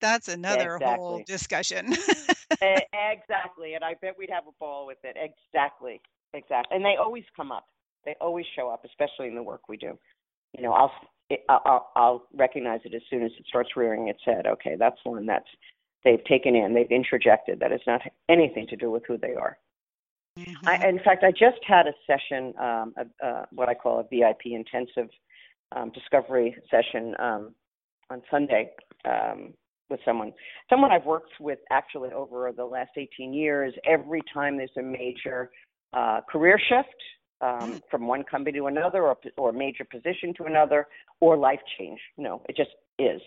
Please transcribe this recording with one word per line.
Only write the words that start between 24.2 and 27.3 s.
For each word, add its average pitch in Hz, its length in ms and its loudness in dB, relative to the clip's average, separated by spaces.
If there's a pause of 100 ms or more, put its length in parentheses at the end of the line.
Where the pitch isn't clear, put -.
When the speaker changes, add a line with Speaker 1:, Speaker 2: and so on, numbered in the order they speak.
Speaker 2:
I 110 200 6
P 117 120 -10
intensive, 120 540 -6 (680)
um, 117 160 -8
discovery 123 680 2 (140)
session, 117 480 2
um, 113 360 -4 (560)